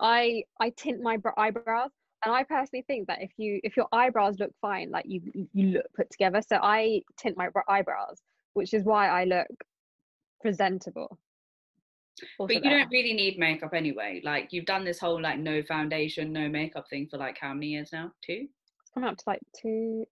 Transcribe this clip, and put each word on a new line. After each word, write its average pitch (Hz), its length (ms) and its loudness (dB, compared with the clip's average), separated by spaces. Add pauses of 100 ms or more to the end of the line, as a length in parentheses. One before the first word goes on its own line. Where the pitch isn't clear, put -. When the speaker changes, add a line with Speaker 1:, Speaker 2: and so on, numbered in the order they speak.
Speaker 1:
I, 233 420 4 (160)
I 226 120 0
tint 240 300 -6
my 226 160 0
br-, 214 200 -2
eyebrows, 226 540 0 (340)
and 226 80 2
I 262 100 4
personally 277 440 -2
think 233 200 -4
that - 140 -4
if 190 160 -10
you, 208 260 -2
if - 140 -2
your 247 140 2
eyebrows 226 480 4
look 202 200 -2
fine, 196 300 -4
like, - 180 -4
you, 185 140 -6 (320)
you 196 140 6
look 185 180 2 (100)
put - 140 -2
together. 190 320 2
So 214 200 2
I 220 420 4 (140)
tint 196 200 -2
my 196 120 0
br-, - 100 0 (100)
eyebrows, 190 520 0 (340)
which 196 180 0
is 214 100 4
why 208 240 6
I 180 180 4
look 180 220 2 (960)
presentable. 185 800 -2 (1200)
Also 190 160 2
Speaker 2:
But - 80 0
you 285 60 6
Speaker 1:
there. 285 100 6
Speaker 2:
don't 247 100 2
really 240 240 2
need 196 240 0
makeup 160 380 0
anyway. 107 480 -2
Like, 147 280 -4
you've 175 140 -6
done 190 180 0
this 175 160 -4
whole, 170 220 0
like, 156 160 -2
no 156 240 -2
foundation, 156 720 -2
no 151 160 -2
makeup 151 400 -6
thing 143 180 -6
for, 147 100 -10
like, 135 200 -6
how 139 160 -8
many 147 140 -6
years 151 260 -6
now? 160 180 -8 (140)
Two? 220 220 -8 (340)
Speaker 1:
It's - 120 -20
coming 254 160 -2
up - 80 -6
to, - 100 -20
like, 202 140 -4 (140)
two, 226 560 -4